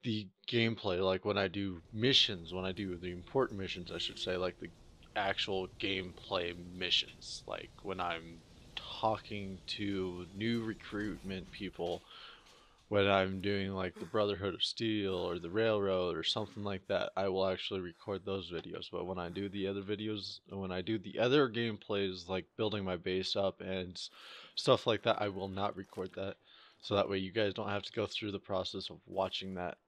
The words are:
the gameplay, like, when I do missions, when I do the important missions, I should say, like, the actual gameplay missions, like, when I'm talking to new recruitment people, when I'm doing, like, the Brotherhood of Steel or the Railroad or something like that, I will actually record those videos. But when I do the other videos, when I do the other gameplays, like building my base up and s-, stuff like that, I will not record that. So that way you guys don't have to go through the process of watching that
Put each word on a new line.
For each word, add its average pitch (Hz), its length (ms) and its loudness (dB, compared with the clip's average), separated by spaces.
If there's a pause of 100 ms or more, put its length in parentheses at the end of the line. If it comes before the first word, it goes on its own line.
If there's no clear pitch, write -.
the 107 240 0 (180)
gameplay, 113 540 4
like, 95 240 4
when 101 140 2
I 98 100 4
do 95 340 -2 (120)
missions, 107 600 4
when 92 120 -2
I 95 80 -2
do 92 240 -4
the 90 160 -6
important 104 440 0
missions, 90 360 -6
I 87 60 -6
should - 200 -6
say, - 160 0
like, 90 240 -2
the 87 100 -10 (460)
actual 98 540 0 (100)
gameplay 92 720 -2 (220)
missions, - 720 -2
like, - 240 -8 (100)
when 92 200 -4
I'm 82 400 -4 (340)
talking 104 840 -2 (100)
to 92 580 -2 (100)
new 113 300 0
recruitment 98 840 -6
people, 87 540 -4 (840)
when 101 200 6
I'm 95 320 4
doing, 98 300 0
like, 92 240 -2
the - 100 -10
Brotherhood 101 480 2
of - 100 -2
Steel 104 520 0
or 87 240 0
the 85 100 -8
Railroad 98 640 4
or 80 60 -2
something 104 420 -2
like 98 260 -4
that, 95 280 2
I 98 120 2
will 95 180 4
actually 95 320 0
record 90 440 -4
those 98 280 -4
videos. 85 400 -6
But 87 160 -4
when 92 100 -2
I 87 120 -2
do 95 200 -4
the 95 180 -2
other 101 140 -2
videos, 104 680 -4
when 98 220 -4
I 90 100 0
do 104 180 0
the 92 180 -8
other 131 320 6
gameplays, 104 800 0
like 92 160 0 (100)
building 107 280 2
my 92 140 0
base 92 380 0
up 98 260 2
and 92 320 -4
s-, - 180 -10 (420)
stuff - 320 6
like 107 180 4
that, 113 160 4
I 104 100 0
will 95 180 -4
not 98 280 0
record 95 420 -6
that. 98 180 -4 (460)
So - 120 -2
that 98 160 6
way 98 80 2
you 95 140 -2
guys 101 240 2
don't 104 140 -4
have 101 140 0
to - 100 -10
go 107 120 0
through 104 260 -4
the 98 60 -2
process 95 540 -2
of 80 60 -14 (100)
watching 95 480 -2
that 87 220 -4 (100)